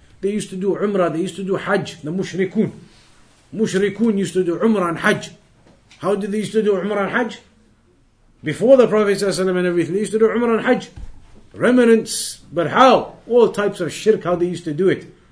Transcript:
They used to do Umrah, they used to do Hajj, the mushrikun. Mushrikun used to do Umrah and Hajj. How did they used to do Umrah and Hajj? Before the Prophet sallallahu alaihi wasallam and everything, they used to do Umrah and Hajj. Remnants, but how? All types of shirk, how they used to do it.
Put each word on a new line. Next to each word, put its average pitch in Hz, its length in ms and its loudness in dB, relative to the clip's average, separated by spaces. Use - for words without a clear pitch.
They 196 100 -2
used 208 200 -6
to 185 60 -12
do 185 200 -2
Umrah, 180 340 0
they 160 120 -4
used 185 140 -8
to 196 80 -8
do 185 120 -2
Hajj, 185 460 -4
the 147 100 -8
mushrikun. 185 580 -2
Mushrikun 202 640 -2
used 196 160 -4
to 185 100 0
do 165 140 -4
Umrah 190 320 0
and 165 80 -6
Hajj. 208 320 -2
How 185 180 -2
did 202 160 -6
they 214 60 -2
used 208 140 -6
to 220 100 2
do 202 120 2
Umrah 196 300 -2
and - 80 -6
Hajj? 220 260 -4
Before 190 340 4
the 240 100 6
Prophet 202 300 2
sallallahu 196 160 -2
alaihi 180 140 -2
wasallam 185 100 0
and 180 100 0
everything, 175 280 0
they 202 60 0
used 202 120 -4
to 214 60 0
do 220 100 6
Umrah 226 300 0
and - 80 -4
Hajj. 240 240 0
Remnants, 226 880 2
but 160 160 -2
how? 233 480 4
All 226 240 6
types 202 300 -2
of 156 100 -4
shirk, - 340 0
how 175 120 0
they 170 100 -2
used 180 180 -6
to 151 100 -6
do 175 160 2
it. - 160 -2